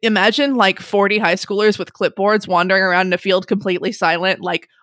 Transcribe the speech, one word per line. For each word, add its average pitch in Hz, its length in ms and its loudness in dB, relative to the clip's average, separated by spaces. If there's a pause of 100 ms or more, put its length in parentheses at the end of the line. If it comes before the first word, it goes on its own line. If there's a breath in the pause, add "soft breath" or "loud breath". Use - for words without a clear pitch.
imagine, 220 520 2
like, 196 260 2
forty 202 380 0
high 180 160 0
schoolers 208 440 -2
with - 160 -10
clipboards 202 520 0
wandering 185 360 2
around 185 240 2
in 180 80 -2
a 175 40 -2
field 185 280 0
completely 185 460 -2
silent, 175 500 -2
like, 175 260 -6 (140)